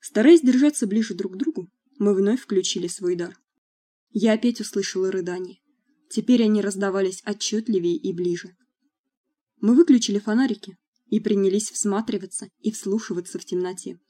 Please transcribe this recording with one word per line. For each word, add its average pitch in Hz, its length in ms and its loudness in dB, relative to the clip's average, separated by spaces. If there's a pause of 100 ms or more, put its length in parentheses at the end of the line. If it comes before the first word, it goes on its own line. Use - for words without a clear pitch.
Стараясь 302 420 6
держаться 254 440 2
ближе 208 280 -2
друг 185 200 -8
к - 20 -14
другу, 226 340 -6 (280)
мы 202 160 2
вновь 202 260 2
включили 180 480 -2
свой 180 260 -4
дар. 175 240 -10 (720)
Я 220 220 2
опять 240 280 0
услышала 190 520 -4
рыдания. 180 460 -8 (520)
Теперь 233 320 2
они 214 180 2
раздавались 196 640 -4
отчётливее 202 720 -2
и - 160 -6
ближе. 175 440 -6 (1040)
Мы 220 140 4
выключили 247 440 6
фонарики 214 580 -2 (300)
и 214 140 0
принялись 202 500 0
всматриваться 202 800 -6 (120)
и 220 120 -4
вслушиваться 190 680 -6
в 175 60 -14
темноте. 180 640 -8